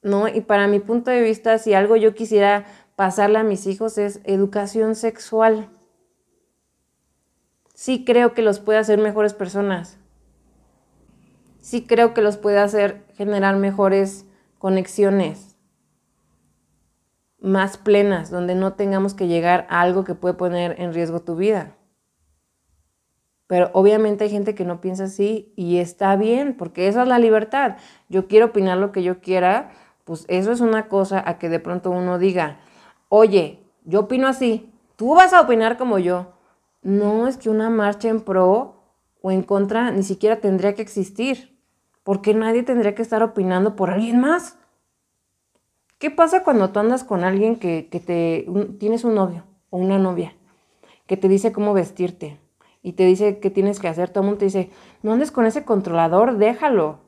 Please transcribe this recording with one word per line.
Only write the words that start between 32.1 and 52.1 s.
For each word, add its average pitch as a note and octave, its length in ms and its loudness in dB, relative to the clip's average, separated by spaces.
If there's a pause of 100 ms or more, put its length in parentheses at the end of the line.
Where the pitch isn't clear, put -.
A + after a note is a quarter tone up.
diga, F3 420 -2 (500)
"Oye, G3 520 4 (220)
yo F3+ 180 -2
opino B3+ 260 -2
así, B3 440 -2 (240)
tú B3+ 200 0
vas F#4 180 8
a F4+ 80 8
opinar A3+ 360 2
como A#3 220 0
yo". F3+ 340 -2 (480)
No, G#3 460 0
es C4 80 -4
que A#3+ 140 -6
una A3 200 0
marcha G#3 380 0
en A3+ 140 0
pro G3 640 0 (380)
o F#3+ 100 -4
en F#3+ 120 0
contra G3+ 480 -2
ni F#3+ 120 -2
siquiera G#3 340 0
tendría G3+ 380 0
que A3 60 -12
existir, G#3+ 800 -8 (460)
porque G3 280 0
nadie A3+ 300 0
tendría A#3+ 320 0
que A#3 60 -8
estar A3 200 -2
opinando G3+ 540 0
por F#3 140 -2
alguien A3+ 320 0
más. E4 360 -2 (1400)
¿Qué D4+ 120 -6
pasa E4+ 340 2
cuando A3 260 2
tú G3+ 100 -4
andas B3 240 -2
con F3+ 220 -4
alguien G3+ 320 0
que, E3 320 -6
que F3 100 -8
te, E3+ 480 -4
un, G3 320 -6
tienes A3+ 240 -4
un A#3+ 100 0
novio F3+ 300 -2 (280)
o F#3 60 -8
una F#3+ 220 0
novia F3 360 -4 (720)
que F#3+ 120 -2
te F#3+ 100 0
dice G3 240 2
cómo G#3 220 -2
vestirte F3 640 -6 (420)